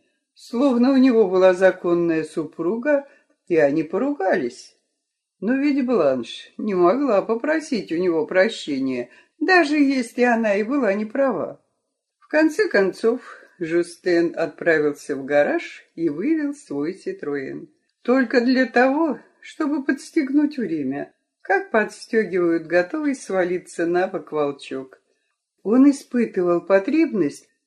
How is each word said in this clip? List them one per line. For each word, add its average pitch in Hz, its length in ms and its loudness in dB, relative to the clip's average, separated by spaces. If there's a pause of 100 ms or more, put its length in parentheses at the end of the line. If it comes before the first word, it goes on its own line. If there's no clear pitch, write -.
(340)
Словно 247 580 2
у 269 40 4
него 233 320 6
была 185 260 6
законная 175 720 2
супруга, 226 840 -4 (400)
и 170 80 0
они 151 260 2
поругались. 233 960 -4 (640)
Но 220 160 -2
ведь 277 280 0
Бланш 143 760 -2
не 214 160 -4
могла 196 480 2
попросить 233 680 -4
у 160 40 -4
него 165 300 -2
прощения, 135 840 -2 (300)
даже 311 400 2
если 262 440 0
она 226 340 2
и 214 60 0
была 233 300 -2
не 214 140 -4
права. 214 560 -4 (560)
В - 100 -20
конце 320 400 2
концов, 220 520 0 (380)
Жюстен 170 760 0
отправился 151 800 -2
в 135 80 -10
гараж 147 600 0 (100)
и 165 140 -2
вывел 285 460 -2
свой 147 400 -8
Ситроен. 143 720 -8 (340)
Только 254 380 0
для 254 260 2
того, 262 520 0 (220)
чтобы 285 440 -6
подстегнуть 285 760 -2
время, 151 540 -6 (300)
как 190 280 -2
подстёгивают 175 960 0
готовый 214 480 0
свалиться 180 720 -4
на 175 220 0
бок 175 240 -10
волчок. 139 680 -6 (640)
Он 262 280 4
испытывал 180 720 -2
потребность 196 840 0 (180)